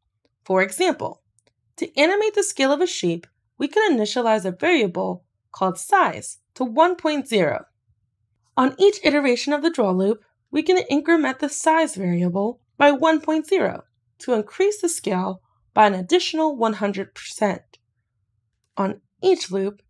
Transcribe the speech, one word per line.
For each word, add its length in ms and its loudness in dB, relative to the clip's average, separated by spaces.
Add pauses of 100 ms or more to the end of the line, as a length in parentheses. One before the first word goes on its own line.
(440)
For 180 0
example, 640 -2 (540)
to 220 -10
animate 360 2
the 80 0
scale 280 0
of 100 0
a 60 0
shape, 380 -4 (320)
we 100 -2
can 300 2
initialize 480 0
a 60 -4
variable 720 -2 (260)
called 280 -4
size 580 0 (160)
to 100 -6
one 320 2
point 320 -2
zero. 380 0 (880)
On 220 2
each 260 4
iteration 500 0
of 100 -2
the 80 0
draw 180 0
loop, 340 0 (280)
we 100 -2
can 160 2 (120)
increment 500 0
the 100 -4
size 460 0
variable 640 -2 (160)
by 140 6
one 280 2
point 280 -4
zero 360 0 (360)
to 140 -4
increase 460 -2
the 100 -2
scale 520 -4 (320)
by 140 6
an 80 0
additional 600 0
one 180 0
hundred 420 -6
percent. 640 -6 (1000)
On 240 -4 (200)
each 300 0
loop, 380 -4